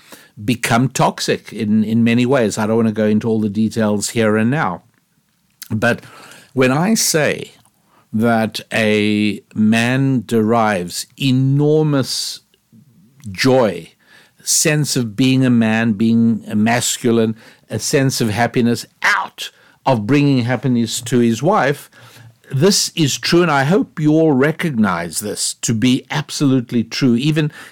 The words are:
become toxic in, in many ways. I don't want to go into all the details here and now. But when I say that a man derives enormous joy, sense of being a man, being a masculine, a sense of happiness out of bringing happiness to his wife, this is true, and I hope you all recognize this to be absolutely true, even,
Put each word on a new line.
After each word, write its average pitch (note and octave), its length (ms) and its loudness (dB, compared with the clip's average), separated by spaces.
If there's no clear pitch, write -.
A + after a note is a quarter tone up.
become A#2+ 460 0
toxic - 640 -4
in, G#2+ 320 0
in A2+ 180 0
many A#2 220 2
ways. B2 320 0
I A2 100 -2
don't A2+ 100 0
want A2+ 120 2
to G#2+ 60 -2
go G#2+ 120 0
into G#2+ 220 0
all A2 100 0
the G#2+ 120 -2
details G#2 600 -2
here A2 280 0
and A2 120 0
now. A2+ 320 -4
But A2+ 320 -2
when B2+ 180 2
I F3+ 220 0
say - 580 -2
that A2+ 460 0
a G#2+ 720 0
man A#2 720 2
derives G#2+ 800 0
enormous C#3+ 1200 0
joy, G2+ 640 0
sense D3+ 540 -2
of A2+ 200 -4
being C3 280 2
a B2+ 60 4
man, A2+ 420 2
being A2+ 540 2
a G#2+ 100 -6
masculine, A2+ 800 0
a A2+ 100 -8
sense C3+ 440 0
of A2+ 80 0
happiness A#2 560 0
out - 480 -4
of A2+ 220 0
bringing C#3 380 2
happiness A#2+ 580 -2
to B2+ 160 0
his A#2 240 2
wife, D3 480 0
this F3+ 400 2
is D3+ 220 0
true, - 240 2
and F3 100 2
I C#3 140 2
hope F#3+ 340 0
you D3+ 140 2
all D#3+ 200 4
recognize A2+ 880 0
this - 340 -6
to - 180 -6
be B2+ 380 0
absolutely C3 760 -2
true, B2 300 0
even, D3+ 360 0